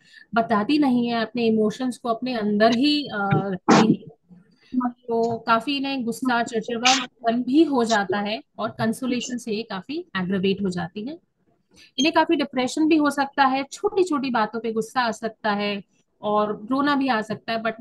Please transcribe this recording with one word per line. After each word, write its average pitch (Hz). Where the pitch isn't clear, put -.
बताती 226
नहीं 247
है 233
अपने 233
emotions 220
को, 240
अपने 247
अंदर 214
ही, 294
अ, 202
रखती 202
हैं। -
तो 233
काफी 233
इन्हें 269
गुस्सा, 233
चिड़चिड़ापन 240
भी 277
हो 277
जाता 208
है 214
और -
consolation 240
से 233
ये 214
काफी 208
aggravate 190
हो 196
जाती 180
हैं। 311
इन्हें 311
काफी 320
depression 269
भी 320
हो 294
सकता 277
है, 269
छोटी 392
छोटी 277
बातों 226
पे 226
गुस्सा 220
आ 233
सकता 214
है 202
और 208
रोना 277
भी 269
आ 226
सकता 214
है, 226
but 226